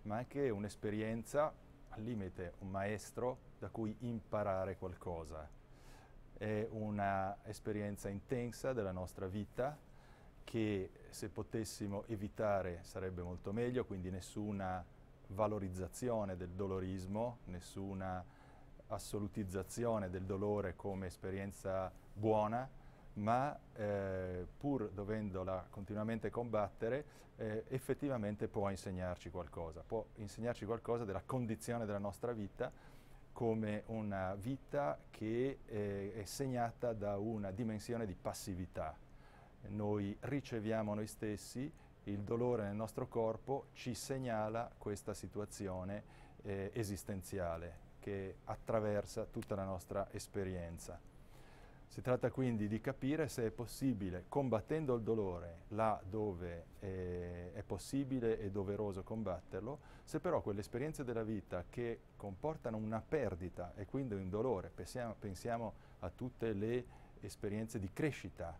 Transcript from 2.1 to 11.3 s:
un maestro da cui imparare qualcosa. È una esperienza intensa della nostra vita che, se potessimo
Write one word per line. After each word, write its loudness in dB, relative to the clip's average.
un -6
maestro 0
da -4
cui 0
imparare 2
qualcosa. -6
È 2
una 2
esperienza -2
intensa 0
della 2
nostra -4
vita 0
che, 4
se -6
potessimo -2